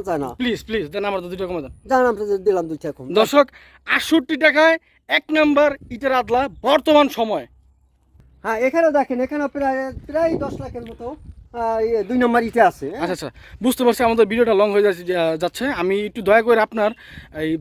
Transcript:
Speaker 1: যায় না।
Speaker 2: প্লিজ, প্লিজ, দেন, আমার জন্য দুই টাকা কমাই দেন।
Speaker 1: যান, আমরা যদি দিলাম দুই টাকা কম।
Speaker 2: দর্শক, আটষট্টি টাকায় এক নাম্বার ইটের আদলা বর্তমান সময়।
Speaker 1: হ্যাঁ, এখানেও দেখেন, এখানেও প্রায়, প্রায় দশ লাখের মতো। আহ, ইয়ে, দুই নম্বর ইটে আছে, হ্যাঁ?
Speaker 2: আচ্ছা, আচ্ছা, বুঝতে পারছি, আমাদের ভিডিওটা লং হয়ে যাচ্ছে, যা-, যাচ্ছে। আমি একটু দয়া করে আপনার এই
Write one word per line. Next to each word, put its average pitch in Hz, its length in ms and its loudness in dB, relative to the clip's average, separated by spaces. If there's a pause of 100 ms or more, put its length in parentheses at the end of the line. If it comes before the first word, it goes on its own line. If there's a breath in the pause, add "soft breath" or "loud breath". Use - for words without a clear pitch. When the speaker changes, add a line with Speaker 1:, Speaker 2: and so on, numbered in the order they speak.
Speaker 1:
যায় 165 160 -2
না। 127 60 -8 (120)
Speaker 2:
প্লিজ, 233 260 -2
প্লিজ, 214 260 -4
দেন, 202 160 -4
আমার 190 120 -2
জন্য 175 100 -10
দুই 185 80 -10
টাকা 185 120 -6
কমাই 165 140 -6
দেন। 127 80 -16 (160)
Speaker 1:
যান, 254 220 4
আমরা 208 180 -4
যদি 196 180 0
দিলাম 180 220 2
দুই 156 140 -8
টাকা 151 140 -8
কম। 127 80 -16 (140)
Speaker 2:
দর্শক, 269 260 4 (420 soft breath)
আটষট্টি 294 480 0 (100)
টাকায় 311 300 6 (420)
এক 294 80 -4 (120)
নাম্বার 294 320 4 (260)
ইটের 262 240 -2
আদলা 233 220 0 (260)
বর্তমান 294 400 4 (100)
সময়। 202 280 -2 (1000)
Speaker 1:
হ্যাঁ, 220 140 -4 (100)
এখানেও 320 300 2
দেখেন, 262 280 -2
এখানেও 294 300 -4
প্রায়, 269 260 -2 (280)
প্রায় 330 220 0 (120)
দশ 277 100 -8 (100)
লাখের 240 260 -12
মতো। 233 160 -16 (500)
আহ, 226 320 -2
ইয়ে, 226 160 0
দুই 233 140 -2
নম্বর 240 260 2
ইটে 233 180 2
আছে, 170 260 2
হ্যাঁ? 214 140 -8
Speaker 2:
আচ্ছা, 175 140 -2
আচ্ছা, 147 140 -10 (340 loud breath)
বুঝতে 254 200 0
পারছি, 240 200 2
আমাদের 226 280 4
ভিডিওটা 226 300 2
লং 214 100 4
হয়ে 202 160 2
যাচ্ছে, 180 160 -2
যা-, 170 380 -2
যাচ্ছে। 180 240 -4 (160)
আমি 185 140 0 (140)
একটু - 120 -12
দয়া 202 200 4
করে 226 260 4
আপনার 220 220 0 (520 loud breath)
এই 160 200 -2